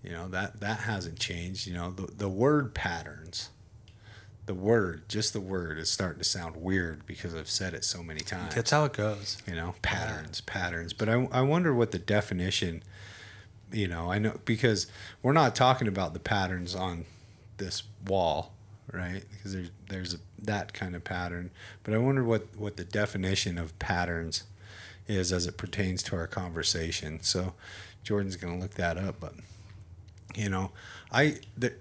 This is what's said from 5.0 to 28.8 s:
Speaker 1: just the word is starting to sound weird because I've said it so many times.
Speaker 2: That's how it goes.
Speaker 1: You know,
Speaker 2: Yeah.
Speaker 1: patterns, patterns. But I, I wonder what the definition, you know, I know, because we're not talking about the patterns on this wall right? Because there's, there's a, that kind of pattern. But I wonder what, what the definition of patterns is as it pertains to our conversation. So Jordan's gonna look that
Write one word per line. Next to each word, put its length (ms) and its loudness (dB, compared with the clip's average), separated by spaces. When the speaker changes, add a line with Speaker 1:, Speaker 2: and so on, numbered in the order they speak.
Speaker 1:
just 240 0
the 80 -4
word 380 -2
is 120 0
starting 280 0
to 60 -4
sound 320 0
weird 480 0
because 300 -8
I've 160 -6
said 240 0
it 100 -2
so 180 -2
many 180 -6
times. 340 -4
Speaker 2:
That's 160 2
how 140 6
it 80 2
goes. 540 -2
Speaker 1:
You 100 -4
know, 120 -2
Speaker 2:
Yeah. 40 -4
Speaker 1:
patterns, 600 -2
patterns. 500 -4
But 160 0
I, 240 6
I 100 4
wonder 320 4
what 160 6
the 80 -2
definition, 840 2
you 160 2
know, 220 -2
I 80 4
know, 260 2
because 420 4
we're 100 6
not 240 8
talking 320 6
about 260 0
the 60 -6
patterns 560 0
on 280 -2
this 260 -4
wall 480 2
right? 380 -4
Because 220 -10
there's, 180 -4
there's 260 -4
a, 40 -8
that 300 -2
kind 240 -6
of 80 -8
pattern. 460 -4
But 100 0
I 40 6
wonder 260 4
what, 220 4
what 200 -6
the 80 -8
definition 720 2
of 200 -6
patterns 680 0
is 260 2
as 140 2
it 100 -4
pertains 480 0
to 120 -2
our 100 -2
conversation. 960 -2
So 320 2
Jordan's 340 0
gonna 220 -4
look 160 -6
that 240 0